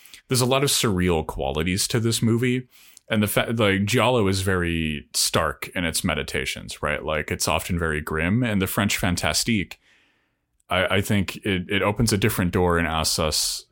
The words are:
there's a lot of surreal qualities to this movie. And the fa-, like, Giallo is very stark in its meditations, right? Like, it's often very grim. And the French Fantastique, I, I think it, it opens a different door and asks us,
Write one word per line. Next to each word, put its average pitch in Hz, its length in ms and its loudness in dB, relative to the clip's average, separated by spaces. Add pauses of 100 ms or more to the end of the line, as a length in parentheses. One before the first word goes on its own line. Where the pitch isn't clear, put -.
(280)
there's 127 140 0
a 123 40 2
lot 135 160 2
of 143 60 0
surreal 90 580 2
qualities 78 640 -2
to 123 100 -2
this 113 220 0
movie. 123 480 0 (400)
And 104 140 2
the 107 40 2
fa-, 117 300 0
like, 101 300 2
Giallo 113 420 2
is 95 140 0
very 85 720 0
stark - 600 0
in 90 120 -2
its 80 180 -4
meditations, 71 800 -4
right? 73 200 -2
Like, 78 280 -4
it's - 180 -2
often 82 300 0
very 80 240 -2
grim. 85 400 0
And 107 180 0
the 95 60 0
French - 320 -2
Fantastique, 90 840 -2 (880)
I, 92 280 2
I 101 40 2
think 101 380 0
it, 92 320 -2
it 98 120 0
opens 107 300 2
a 101 60 2
different 98 340 0
door 90 260 4
and 85 80 2
asks 78 320 0
us, - 540 -2